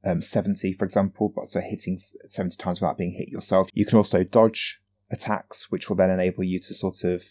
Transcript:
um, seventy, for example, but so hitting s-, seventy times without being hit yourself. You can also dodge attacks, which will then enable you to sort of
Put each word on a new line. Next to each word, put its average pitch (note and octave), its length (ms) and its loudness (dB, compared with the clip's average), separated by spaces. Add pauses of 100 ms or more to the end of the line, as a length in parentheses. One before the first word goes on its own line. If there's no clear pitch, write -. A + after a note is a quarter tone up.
um, F2 160 0
seventy, G2 540 -2
for G2+ 100 -2
example, G2 500 0
but - 140 -8
so - 120 -4
hitting - 340 -6
s-, - 200 -12 (140)
seventy F#2 280 -4
times F2+ 260 -4
without E2+ 160 0
being F2 140 -2
hit - 180 -8
yourself. - 420 2
You G#2 140 2
can - 100 4
also G2 260 6
dodge - 560 2 (320)
attacks, - 600 -6
which - 180 -6
will F#2+ 80 -2
then F#2 140 6
enable F#2 340 0
you F#2 160 -2
to - 140 -12
sort - 300 -4
of F2+ 260 0